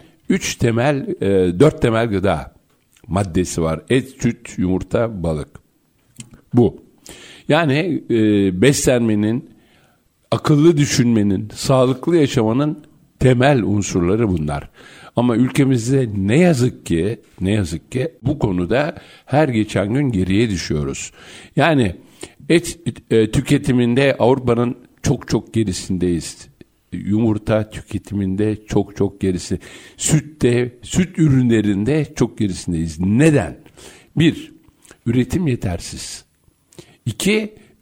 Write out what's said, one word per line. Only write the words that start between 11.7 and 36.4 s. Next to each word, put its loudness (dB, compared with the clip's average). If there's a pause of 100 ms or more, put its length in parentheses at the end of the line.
yaşamanın 0 (420)
temel 4
unsurları 0
bunlar. -4 (460)
Ama 2
ülkemizde 2
ne 2
yazık 2
ki, -2 (220)
ne 0
yazık -4
ki -4 (140)
bu -2
konuda -2 (300)
her 2
geçen -2
gün 0
geriye 0
düşüyoruz. -6 (440)
Yani 2 (540)
et, 0 (320)
e, 2
tüketiminde 0
Avrupa'nın 0 (280)
çok -4
çok -4
gerisindeyiz. -2 (560)
Yumurta -2
tüketiminde -4 (100)
çok -2
çok -2
gerisi. -2 (380)
Sütte, 0
süt -2
ürünlerinde 2 (100)
çok -2
gerisindeyiz. -4
Neden? 2 (600)
Bir, 0 (540)
üretim -2
yetersiz. -8 (800)